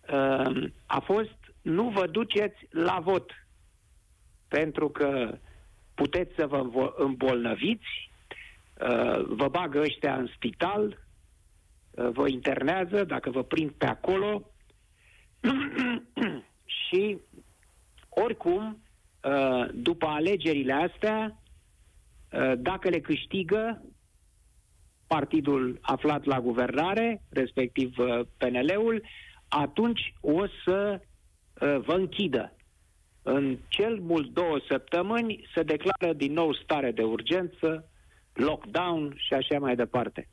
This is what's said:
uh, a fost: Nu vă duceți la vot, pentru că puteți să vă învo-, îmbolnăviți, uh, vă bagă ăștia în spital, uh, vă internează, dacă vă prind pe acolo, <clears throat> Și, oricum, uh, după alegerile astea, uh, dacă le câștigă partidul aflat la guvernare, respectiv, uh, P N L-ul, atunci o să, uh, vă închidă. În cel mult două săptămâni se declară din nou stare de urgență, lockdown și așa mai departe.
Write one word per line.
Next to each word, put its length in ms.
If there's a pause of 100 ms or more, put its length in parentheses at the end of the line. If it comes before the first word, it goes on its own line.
(120)
uh, 520 (220)
a 140
fost: 360 (260)
Nu 280
vă 180
duceți 640
la 340
vot, 280 (1160)
pentru 420
că 480 (560)
puteți 420
să 120
vă 100
învo-, 380
îmbolnăviți, 1160 (680)
uh, 460
vă 200
bagă 320
ăștia 360
în 200
spital, 480 (1080)
uh, 220
vă 140
internează, 760
dacă 260
vă 140
prind 280
pe 140
acolo, 640 (920)
<clears throat> 80 (1160)
Și, 520 (920)
oricum, 720 (420)
uh, 500
după 320
alegerile 680
astea, 680 (880)
uh, 260
dacă 320
le 100
câștigă 840 (1300)
partidul 720
aflat 420
la 180
guvernare, 880
respectiv, 680
uh, 220 (180)
P 60
N 220
L-ul, 380 (440)
atunci 720
o 240 (200)
să, 360
uh, 840
vă 80
închidă. 640 (640)
În 360 (100)
cel 320
mult 340
două 260 (100)
săptămâni 840
se 100
declară 500
din 200
nou 200
stare 380
de 120
urgență, 840 (440)
lockdown 840
și 160
așa 260
mai 160
departe. 580